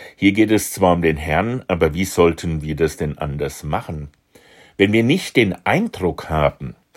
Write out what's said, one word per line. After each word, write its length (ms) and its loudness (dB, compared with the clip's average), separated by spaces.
Hier 160 2
geht 200 2
es 200 2
zwar 220 4
um 80 2
den 160 2
Herrn, 500 -2
aber 260 0
wie 120 -2
sollten 560 0
wir 160 -6
das 180 0
denn 220 -6
anders 480 -8
machen? 420 -6
Wenn 160 4
wir 100 4
nicht 320 0
den 300 2
Eindruck 640 -2
haben, 480 -2